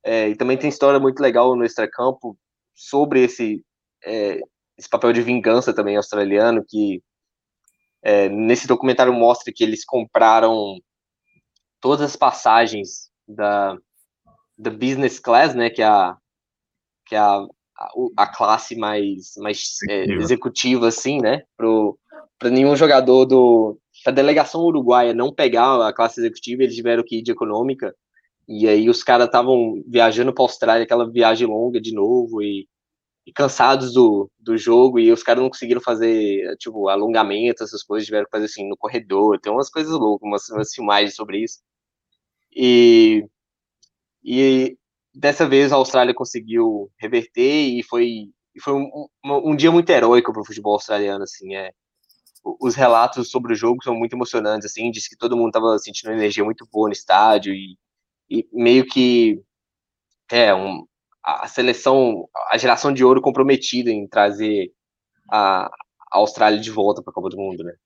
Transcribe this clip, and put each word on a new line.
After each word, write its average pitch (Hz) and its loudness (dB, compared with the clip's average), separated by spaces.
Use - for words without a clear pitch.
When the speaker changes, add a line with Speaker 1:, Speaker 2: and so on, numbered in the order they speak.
Speaker 1:
É, 110 -2
e 107 -4
também 131 -2
tem 147 -4
história 139 2
muito 135 0
legal 123 4
no 120 -2
extracampo 120 -6
sobre 135 0
esse, 113 -4
é, 104 -6
esse - -20
papel 120 2
de 117 0
vingança 120 0
também 104 -2
australiano, 104 0
que, 101 -4
é, 101 2
nesse 113 0
documentário 127 2
mostra 120 2
que 113 -2
eles 110 -4
compraram 113 2
todas 143 0
as 143 -4
passagens 110 0
da, 104 -4
da 110 -8
business 131 -4
class, 131 4
né, 117 0
que 113 -4
é 107 2
a, 95 2
que 107 -8
é 107 0
a, 101 2
a, - -14
o, 123 -4
a 101 0
classe 110 -2
mais, 104 -6
mais, 104 -8
é, 101 -4
Speaker 2:
Executiva. 95 -4
Speaker 1:
executiva, 123 -2
assim, 131 -4
né, 127 -2
pro, 110 -2
pra 123 -2
nenhum 139 4
jogador 131 6
do, 120 4
pra 131 -2
delegação 147 2
uruguaia 123 2
não 120 -4
pegar 120 2
a 104 -2
classe 113 -4
executiva, 120 -6
eles 117 0
tiveram 117 -2
que 113 -8
ir 113 -8
de 117 -4
econômica, 113 -6
e 107 -2
aí 107 4
os 117 0
caras 120 4
tavam 123 0
viajando 117 0
pra 127 -2
Austrália, 117 0
aquela 117 -2
viagem 117 2
longa 117 -4
de 110 -10
novo, 113 -2
e, 98 -8
e - -20
cansados 131 0
do, 107 4
do 113 -6
jogo, 120 4
e 113 6
os 117 0
caras 123 0
não 131 -2
conseguiram 117 -8
fazer, 110 -4
tipo, 110 -8
alongamento, 110 -2
essas 104 -14
coisas, 107 -8
tiveram 104 -4
que - -18
fazer, 107 -4
assim, 101 -12
no 98 -10
corredor, 104 -2
tem 104 -6
umas 131 -4
coisas 156 -6
loucas, 107 -2
umas, 101 -6
umas 107 -8
filmagens 104 -2
sobre 104 -8
isso, - -12
e, 117 6
e 131 0
dessa 143 0
vez 139 4
a - 2
Austrália 127 2
conseguiu 113 -4
reverter, 123 -2
e - -6
foi, 117 -4
e - -20
foi 143 -6
um, 139 -6
um, 143 -2
um 151 2
dia 156 4
muito 170 2
heróico 120 4
pro 104 -10
futebol 104 -6
australiano, 101 -4
assim, 98 -16
é, 95 -12
o, 127 -8
os 117 -4
relatos 120 2
sobre 120 -4
o - 0
jogo 120 -2
são 120 -4
muito 117 -6
emocionantes, 110 -6
assim, 113 -8
diz 110 -14
que - -20
todo 120 -4
mundo 117 0
tava 113 0
sentindo 107 -12
uma 113 -4
energia 104 -2
muito 107 -8
boa 107 0
no 101 -2
estádio, 101 2
e, 95 -16
e 117 -6
meio 127 4
que, 120 2
é, 113 4
um, 92 -4
a, - -6
a - -18
seleção, 123 0
a 113 0
geração 127 0
de 127 0
ouro 131 6
comprometida 135 0
em 101 -6
trazer 104 -2
a, 98 0
a 92 0
Austrália 107 2
de 107 -12
volta 104 -2
pra - -20
Copa 92 -8
do - -12
Mundo, 95 -10
né? 87 -14